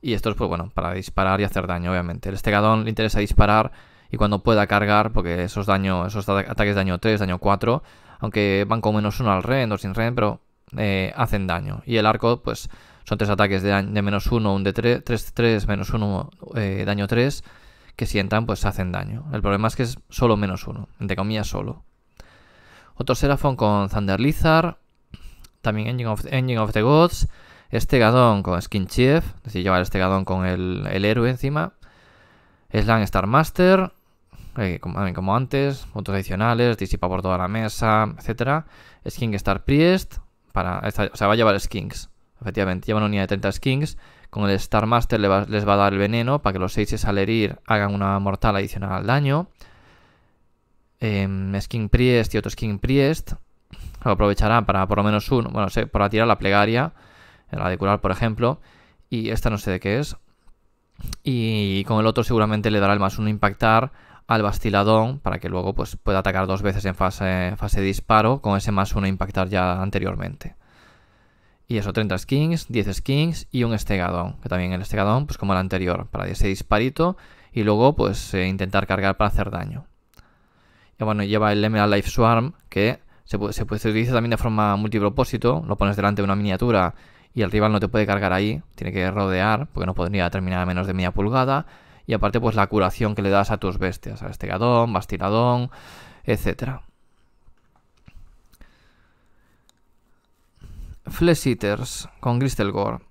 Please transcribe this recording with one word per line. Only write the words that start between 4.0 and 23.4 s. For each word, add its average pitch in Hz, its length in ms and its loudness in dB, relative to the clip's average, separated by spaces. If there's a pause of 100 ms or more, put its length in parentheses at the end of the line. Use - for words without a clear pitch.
y 110 80 -6
cuando 104 240 0
pueda 107 240 4
cargar, 104 460 2
porque 87 320 0
esos 95 200 -4
daño, 95 420 0
esos 101 220 -6
ata-, 98 220 0
ataques 101 240 0
de 98 60 2
daño 92 180 0
tres, 107 220 2
daño 92 180 -2
cuatro, 101 440 0 (360)
aunque 101 500 2
van 113 140 2
con 107 120 2
menos 104 260 0
uno 113 120 2
al 92 100 0
rend 123 300 0
o 101 60 -2
sin 95 160 -6
rend, 117 220 -2
pero, 107 240 -2 (360)
eh, 98 400 -2
hacen 104 300 -2
daño. 95 400 -6
Y 113 100 -2
el 107 80 2
arco, 110 380 2
pues, - 260 -6 (360)
son 110 120 -4
tres 104 140 -2
ataques 98 320 2
de 101 100 2
dañ-, 98 200 0
de 104 100 0
menos 101 240 0
uno, 107 280 2
un 98 100 -2
de 98 100 0
tre-, 120 260 0
tres, - 320 -4
tres, 113 340 2
menos 104 280 -2
uno, 104 340 -2 (260)
eh, 98 300 -2
daño 101 220 -4
tres, 123 360 0 (520)
que - 120 -4
si 104 140 0
entran, 107 260 0
pues 110 180 -2
hacen 92 280 -2
daño. 101 400 -8
El 107 100 -4
problema 101 240 0
es 110 80 -2
que - 80 -2
es 120 160 -4 (100)
solo 117 280 2
menos 101 320 -4
uno, - 200 -10 (120)
entre 95 160 -4
comillas, 104 320 -4
solo. 101 340 -8 (1120)
Otro 131 220 0
Seraphon 139 400 2